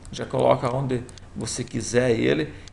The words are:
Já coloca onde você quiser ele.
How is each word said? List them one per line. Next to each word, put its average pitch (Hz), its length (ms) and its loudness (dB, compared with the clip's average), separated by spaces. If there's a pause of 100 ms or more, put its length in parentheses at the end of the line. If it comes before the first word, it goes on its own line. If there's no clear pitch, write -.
(120)
Já 117 140 -8
coloca 127 500 4
onde 127 260 -2 (340)
você 117 280 -6
quiser 120 480 2
ele. 139 420 2 (200)